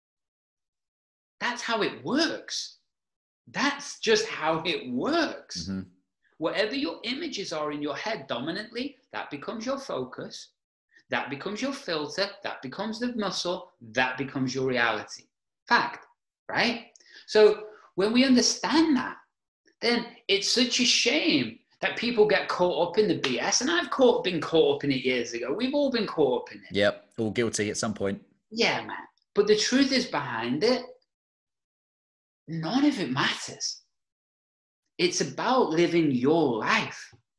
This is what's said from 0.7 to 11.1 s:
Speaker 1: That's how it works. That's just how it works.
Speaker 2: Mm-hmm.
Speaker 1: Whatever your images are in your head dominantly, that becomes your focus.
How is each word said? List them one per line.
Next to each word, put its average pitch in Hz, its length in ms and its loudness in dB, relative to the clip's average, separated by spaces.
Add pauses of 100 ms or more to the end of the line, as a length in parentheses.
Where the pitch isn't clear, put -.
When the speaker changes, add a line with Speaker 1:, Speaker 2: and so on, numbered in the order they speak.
Speaker 1:
That's 240 220 -4
how 226 200 -2
it 143 220 -2
works. 175 720 -4 (760)
That's - 480 -4
just 214 280 2
how 156 380 -2
it 139 240 -4
works. 202 800 -2
Speaker 2:
Mm-hmm. 95 120 -6 (560)
Speaker 1:
Whatever 190 380 -2
your 311 280 -4
images 240 500 -6
are 151 180 -4
in 147 100 -6
your 143 140 -4
head 214 320 -6
dominantly, 202 680 -6 (180)
that - 160 -8
becomes 220 360 -10
your 269 120 -4
focus. - 720 -10 (640)